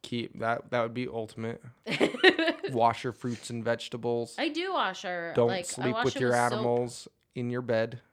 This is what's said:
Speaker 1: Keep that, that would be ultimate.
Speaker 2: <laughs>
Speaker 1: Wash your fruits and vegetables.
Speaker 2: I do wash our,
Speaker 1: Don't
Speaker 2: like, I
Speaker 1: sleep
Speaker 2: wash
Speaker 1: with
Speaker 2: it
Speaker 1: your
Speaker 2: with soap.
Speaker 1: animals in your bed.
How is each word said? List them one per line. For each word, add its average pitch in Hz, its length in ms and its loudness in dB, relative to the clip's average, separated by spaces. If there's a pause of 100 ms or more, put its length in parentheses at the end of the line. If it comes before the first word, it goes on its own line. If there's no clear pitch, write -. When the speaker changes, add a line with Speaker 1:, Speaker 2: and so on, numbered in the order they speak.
Speaker 1:
Keep 117 380 -6
that, 113 320 0
that 120 100 2
would 117 120 0
be 123 160 -4
ultimate. 113 520 -6 (240)
Speaker 2:
<laughs> 330 840 2
Speaker 1:
Wash 117 320 4
your 127 80 -2
fruits - 380 -6
and 117 160 -6
vegetables. 117 720 -2
Speaker 2:
I 285 100 0
do 339 240 -4
wash 214 320 -2
our, 175 300 -4
Speaker 1:
Don't 120 160 6
Speaker 2:
like, - 160 -2
I - 20 -8
Speaker 1:
sleep 123 260 -2
Speaker 2:
wash 135 120 0
Speaker 1:
with 127 100 0
Speaker 2:
it 135 60 -2
Speaker 1:
your 123 80 4
Speaker 2:
with 120 100 6
soap. 120 140 4
Speaker 1:
animals 120 540 0 (280)
in 120 140 -2
your 123 120 -2
bed. 120 380 0 (140)